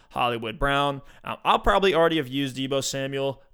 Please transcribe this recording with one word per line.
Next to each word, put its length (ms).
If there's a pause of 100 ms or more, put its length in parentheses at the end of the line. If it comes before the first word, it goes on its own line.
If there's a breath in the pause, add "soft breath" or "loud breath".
(120 soft breath)
Hollywood 480
Brown. 420 (220 loud breath)
Um, 200
I'll 160
probably 340
already 240
have 100
used 280
Deebo 280
Samuel, 580 (120)